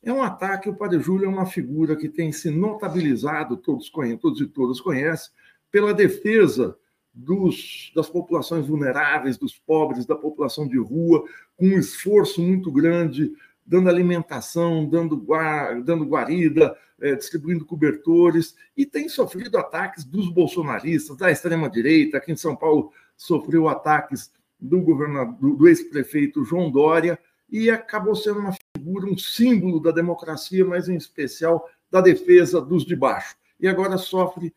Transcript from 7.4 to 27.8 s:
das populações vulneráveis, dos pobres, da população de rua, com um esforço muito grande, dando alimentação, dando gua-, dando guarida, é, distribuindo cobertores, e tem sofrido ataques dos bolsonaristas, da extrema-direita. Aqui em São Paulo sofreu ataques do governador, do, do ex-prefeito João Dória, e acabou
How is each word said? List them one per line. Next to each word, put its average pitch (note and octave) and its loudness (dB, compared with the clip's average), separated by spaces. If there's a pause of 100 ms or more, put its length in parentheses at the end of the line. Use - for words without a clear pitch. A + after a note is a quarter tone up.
das D#3+ -2
populações E3 -4
vulneráveis, C#3+ -2
dos - -8
pobres, D3 0
da D3+ 0
população D3+ -6
de B2+ -2
rua, D3+ 2 (320)
com F#3 2
um F#3+ 4
esforço F#3+ 2
muito F#3 0
grande, D#3 0 (340)
dando F3+ 4
alimentação, E3+ 0
dando D#3+ 0
gua-, D3+ -2
dando D3+ -2
guarida, D3 2 (240)
é, C#3 0
distribuindo D#3+ -6
cobertores, E3+ 2 (200)
e C#4 0
tem D4 -8
sofrido A#3 -4
ataques F3 -6
dos F3 -4
bolsonaristas, D3+ -2
da F3+ 2
extrema-direita. D3 2
Aqui D#3+ -6
em D3+ -2
São D3 -4
Paulo D3+ 2 (240)
sofreu D#3+ 0
ataques D3 -2 (280)
do D#3+ 0
governador, C#3+ 0
do, C#3 2
do D3 8
ex-prefeito D3+ 2
João E3 -2
Dória, D#3+ 2 (300)
e A3 0
acabou G#3+ -2